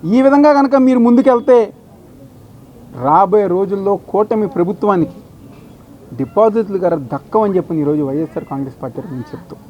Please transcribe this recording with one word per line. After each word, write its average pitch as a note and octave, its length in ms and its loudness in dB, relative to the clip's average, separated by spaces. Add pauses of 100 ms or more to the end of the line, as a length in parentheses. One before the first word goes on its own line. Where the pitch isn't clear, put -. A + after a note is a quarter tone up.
(140)
ఈ B3+ 80 4
విధంగా C#4+ 360 4
కనుక C#4 160 0 (120)
మీరు B3+ 120 2
ముందుకెళ్తే A#3+ 720 2 (1300)
రాబోయే F#3+ 420 2
రోజుల్లో G3 500 -2
కూటమి G#3 500 -2 (100)
ప్రభుత్వానికి F3+ 640 -2 (1000)
డిపాజిట్లు G3+ 680 -2
గారు E3+ 120 0 (160)
దక్కవని G3+ 440 -2
చెప్పి E3+ 260 -4
ఈరోజు D3 200 -2
వైఎస్ఆర్ D3 420 -6
కాంగ్రెస్ C3+ 380 -10
పార్టీ C3 180 -10
తరఫున B2+ 220 -12 (100)
చెప్తూ - 240 -18 (140)